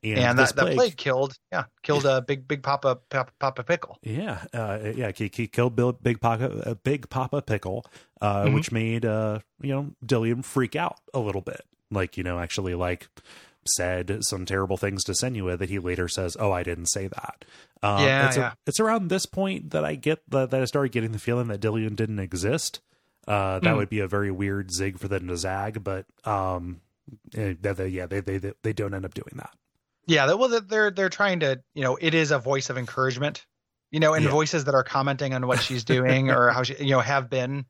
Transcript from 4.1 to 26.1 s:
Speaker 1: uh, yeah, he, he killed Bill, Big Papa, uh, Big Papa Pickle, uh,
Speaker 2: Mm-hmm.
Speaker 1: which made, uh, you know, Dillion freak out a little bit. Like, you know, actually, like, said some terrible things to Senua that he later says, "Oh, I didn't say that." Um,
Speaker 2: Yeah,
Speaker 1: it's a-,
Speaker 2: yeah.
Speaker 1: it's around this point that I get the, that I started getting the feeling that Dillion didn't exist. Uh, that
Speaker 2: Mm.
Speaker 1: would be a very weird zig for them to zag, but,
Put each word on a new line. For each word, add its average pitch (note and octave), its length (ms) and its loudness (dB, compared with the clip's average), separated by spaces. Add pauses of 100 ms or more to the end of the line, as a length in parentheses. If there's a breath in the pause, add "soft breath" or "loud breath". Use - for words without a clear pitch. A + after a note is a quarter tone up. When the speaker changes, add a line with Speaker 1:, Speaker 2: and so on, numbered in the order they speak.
Speaker 1:
uh, G#2+ 240 -4 (160)
yeah, A#2 200 -2
he, G#2+ 200 -4
he A2+ 140 -4
killed A#2+ 260 2
Bill, B2 180 4
Big A#2+ 280 0
Papa, A#2 500 0
uh, A#2 40 -2
Big C3+ 360 -2
Papa C3+ 320 -2
Pickle, G2+ 420 -2 (360 loud breath)
uh, G2+ 240 2
Speaker 2:
Mm-hmm. G#2 100 6
Speaker 1:
which - 160 2
made, A2+ 340 0
uh, G#2+ 360 0 (200)
you C3+ 140 -4
know, C#3 160 -4 (160)
Dillion A#2+ 380 2
freak - 320 0
out - 240 -4 (120)
a C3+ 60 -2
little G2+ 220 -2
bit. - 220 -10 (280)
Like, F#2+ 260 -2
you F#2 60 -4
know, F2 160 -2
actually, F2 380 -4
like, F2+ 320 -2 (580 loud breath)
said F2+ 560 0
some F#2 240 -4
terrible F#2+ 300 0
things G2 280 -2
to G2 80 -4
Senua F#2+ 460 -2
that F#2 120 -2
he G2 100 -4
later F2+ 260 -2
says, F2 320 -4
"Oh, G#2 140 2
I F2+ 100 0
didn't E2+ 240 -4
say G2 220 -2
that." - 360 -12 (380 loud breath)
Um, G#2 220 2
Speaker 2:
Yeah, C3+ 240 4
Speaker 1:
it's B2+ 80 2
a-, C3+ 40 2
Speaker 2:
yeah. A#2+ 120 -2 (160)
Speaker 1:
it's C#3+ 100 -2
around A3 300 2
this F#3 180 0
point F#3+ 440 -4
that D#3 140 0
I D3+ 120 -2
get D3+ 320 -2
the, C3 180 2
that C3 160 0
I B2 40 0
started C#3 260 0
getting A2+ 180 0
the A2 80 -4
feeling A#2+ 300 0
that G2+ 120 -4
Dillion A2 360 0
didn't A2 240 -2
exist. F#2+ 600 -2 (460)
Uh, F#2+ 320 0
that A2+ 160 4
Speaker 2:
Mm. - 20 4
Speaker 1:
would G2+ 140 0
be G#2+ 80 -2
a G2 80 0
very G2+ 240 0
weird G2 420 -2
zig F#2+ 280 -2
for G2+ 80 -6
them F#2 180 -2
to F2+ 100 -4
zag, G2 460 -4
but, F#2+ 240 -6 (180)